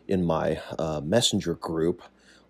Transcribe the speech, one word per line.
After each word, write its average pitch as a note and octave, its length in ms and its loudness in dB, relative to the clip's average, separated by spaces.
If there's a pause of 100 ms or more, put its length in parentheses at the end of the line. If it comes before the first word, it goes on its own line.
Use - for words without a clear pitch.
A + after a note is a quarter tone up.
in F#2 200 2
my, D#2 340 0 (180)
uh, D#2 240 -2
messenger F2 520 2
group D#2+ 480 -2 (480)